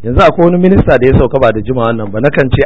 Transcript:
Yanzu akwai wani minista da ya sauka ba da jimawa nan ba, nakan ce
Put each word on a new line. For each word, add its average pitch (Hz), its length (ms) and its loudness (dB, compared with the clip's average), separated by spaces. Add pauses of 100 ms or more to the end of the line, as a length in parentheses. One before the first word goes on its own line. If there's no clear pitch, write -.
Yanzu 123 160 -6
akwai 175 320 2
wani 180 80 0
minista 185 400 2
da 120 80 0
ya 135 80 4
sauka 135 240 0
ba 120 160 2
da 107 80 -6
jimawa 117 320 -2
nan 110 160 -8
ba, 101 100 -8
nakan 139 300 0
ce 135 160 -2